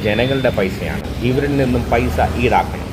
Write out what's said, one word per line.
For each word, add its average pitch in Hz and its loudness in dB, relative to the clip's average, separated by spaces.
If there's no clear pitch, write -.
ജനങ്ങളുടെ 123 2
പൈസയാണ്. 90 -4
ഇവരിൽ 143 0
നിന്നും 123 2
പൈസ 123 0
ഈടാക്കണം. 101 2